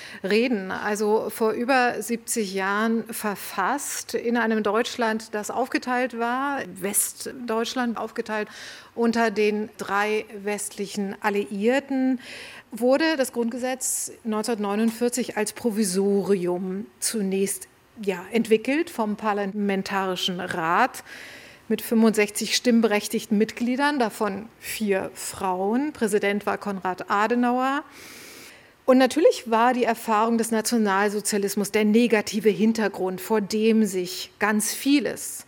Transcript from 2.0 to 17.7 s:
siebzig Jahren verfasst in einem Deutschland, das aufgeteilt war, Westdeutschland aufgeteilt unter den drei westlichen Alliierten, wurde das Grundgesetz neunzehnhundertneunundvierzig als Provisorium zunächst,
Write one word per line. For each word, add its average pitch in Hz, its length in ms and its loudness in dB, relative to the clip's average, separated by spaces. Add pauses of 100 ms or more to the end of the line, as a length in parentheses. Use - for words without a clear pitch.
siebzig 220 540 -4
Jahren 214 580 0
verfasst 214 1000 -4
in 233 240 0
einem 220 240 2
Deutschland, 220 720 -2
das 208 160 -6
aufgeteilt 247 680 -2
war, 262 420 -2 (200)
Westdeutschland 233 1160 -4
aufgeteilt 214 500 -6 (460)
unter 233 360 2
den 208 460 0
drei 208 480 -2 (180)
westlichen 202 800 -6
Alliierten, 247 1000 0 (500)
wurde 269 480 2
das 254 160 -2
Grundgesetz 247 800 -4 (120)
neunzehnhundertneunundvierzig 220 1120 0
als 214 160 -2
Provisorium 196 1300 0 (140)
zunächst, 196 680 -2 (340)